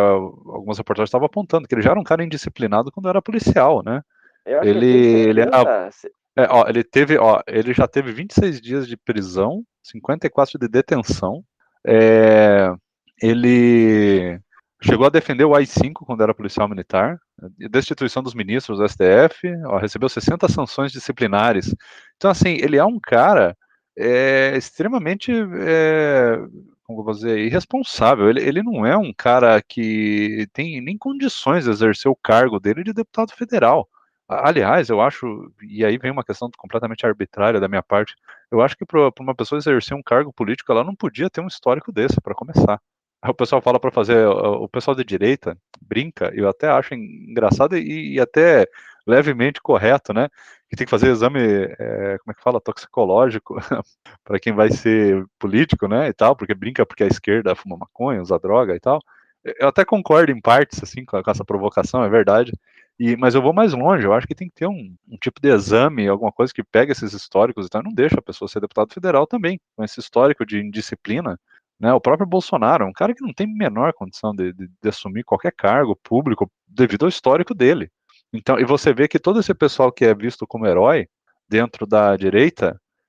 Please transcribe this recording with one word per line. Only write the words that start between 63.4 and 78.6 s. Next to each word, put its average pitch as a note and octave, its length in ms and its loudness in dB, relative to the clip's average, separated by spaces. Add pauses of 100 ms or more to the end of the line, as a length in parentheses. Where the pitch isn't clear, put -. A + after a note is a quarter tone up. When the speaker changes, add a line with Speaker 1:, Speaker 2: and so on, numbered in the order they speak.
Speaker 1:
vou C#3 100 2
mais G3 220 2
longe, C3+ 320 0
eu G2 80 2
acho B2 120 0
que D#3+ 80 -10
tem F#3 140 -14
que - 80 -20
ter E3 120 -6
um, A#2 280 -10 (140)
um A#2 80 -20
tipo - 240 -8
de C#3+ 80 2
exame, A2+ 580 2
alguma G2+ 240 -2
coisa B2+ 220 -2
que A2 100 -10
pegue C3+ 300 2
esses G#2 180 -8
históricos G#2 540 -2
e F2 40 -12
tal, G#2+ 120 -6
e - 20 -10
não G#2+ 100 -10
deixa - 260 0
a - 20 -12
pessoa - 260 -12
ser G2+ 140 -8
deputado G#2+ 320 -4
federal E3 340 0
também, F#3 320 -4 (160)
com A2 80 -8
esse - 160 -10
histórico B2 460 0
de G#2 160 -6
indisciplina, G#2 760 -8 (400)
né? A2+ 160 2
O B2 60 4
próprio D#3 260 0
Bolsonaro F3 600 0
é - 20 -4
um G2 60 -8
cara A3 200 -2
que C4 80 -12
não A3+ 120 -10
tem A2 140 -6
a G#2+ 60 -8
menor C#3 380 -2
condição G#2 420 -8
de, F#2 200 -6
de, F#2 160 -16 (120)
de G#2+ 80 -2
assumir G#2 360 -8
qualquer - 260 -2
cargo A2+ 420 0
público A#2+ 560 -2 (160)
devido A2 380 0
ao F3+ 60 2
histórico E3 440 0
dele. C3 380 0 (400)
Então, A#2 260 -2
e A#2+ 60 2